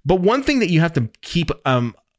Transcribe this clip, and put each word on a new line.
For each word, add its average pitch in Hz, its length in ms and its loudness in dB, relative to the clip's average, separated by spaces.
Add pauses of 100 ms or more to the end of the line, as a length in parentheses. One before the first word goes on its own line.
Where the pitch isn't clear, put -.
But 180 160 2
one 233 240 2
thing 277 160 0
that 185 100 0
you 160 100 4
have 165 120 0
to 120 160 -2 (140)
keep, 170 280 -4 (140)
um, 123 320 -2 (220)